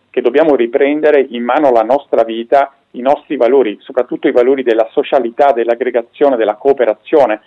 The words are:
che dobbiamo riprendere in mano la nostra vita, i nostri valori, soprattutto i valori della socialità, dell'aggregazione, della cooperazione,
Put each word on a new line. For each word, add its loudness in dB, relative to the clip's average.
che -4
dobbiamo 2
riprendere 0
in -8
mano 0
la 2
nostra -2
vita, -2
i -12
nostri -2
valori, 2
soprattutto -6
i 0
valori 0
della 0
socialità, 0
dell'aggregazione, -2
della -2
cooperazione, 0